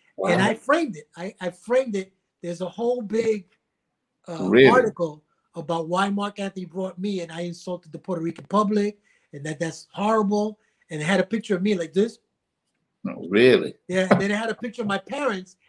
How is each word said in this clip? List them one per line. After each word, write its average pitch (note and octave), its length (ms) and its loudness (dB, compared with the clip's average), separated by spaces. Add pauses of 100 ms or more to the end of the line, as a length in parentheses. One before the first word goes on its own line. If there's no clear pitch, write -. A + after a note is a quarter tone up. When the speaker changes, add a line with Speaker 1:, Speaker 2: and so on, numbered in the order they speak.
(280)
Speaker 1:
And F3 120 2
Speaker 2:
Wow. G#3 100 4
Speaker 1:
I A3+ 40 0
framed C4+ 420 -2
it. D3 200 -18
I, F#3 240 -10
I F3+ 100 -4
framed A#3 460 -2
it. F#3+ 160 -6 (300)
There's E3+ 180 -8
a F3+ 80 -4
whole A#3+ 340 -2
big, G#3+ 440 -2 (840)
uh, - 200 -6
Speaker 2:
Really? B2+ 220 10
Speaker 1:
article F3+ 540 2 (300)
about E3 340 -6
why F#3 220 0
Mark G3+ 280 -4
Anthony F#3+ 280 -8
brought F3+ 320 -8
me F#3+ 220 -4
and E3 120 -10
I E3 80 -10
insulted F3 520 -10
the D#3 60 -14
Puerto E3+ 240 -8
Rican E3 240 -8
public G#3 520 0 (340)
and C#3+ 120 -14
that D3 140 -6
that's E3 340 -6
horrible. G#3 640 0 (320)
And D#3 100 -8
it D3+ 40 -6
had F#3 160 2
a F#3 60 2
picture G#3+ 300 -2
of F3 60 -2
me G3+ 120 2
like D#3+ 180 -6
this. G#3 260 0 (840)
Speaker 2:
No, - 260 -10
really? A2+ 440 6 (140)
Speaker 1:
Yeah, F#3 220 0
and F#3 100 4
then G3 100 -2
it G#3 60 -2
had A3 140 -4
a G#3 40 -6
picture A#3+ 280 -10
of G#3 60 -4
my G3 100 -2
parents. G#3 580 -6 (120)